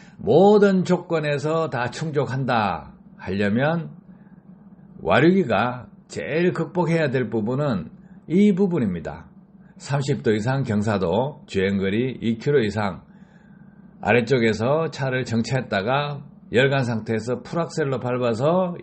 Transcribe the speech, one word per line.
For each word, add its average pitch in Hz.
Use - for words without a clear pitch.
모든 196
조건에서 160
다 120
충족한다 123
하려면 120
와류기가 123
제일 156
극복해야 160
될 127
부분은 113
이 202
부분입니다. 98
삼십 139
도 113
이상 127
경사도, 104
주행거리 98
이 113
킬로 143
이상, 101
아래쪽에서 117
차를 131
정차했다가 117
열간 135
상태에서 113
풀악셀로 156
밟아서 127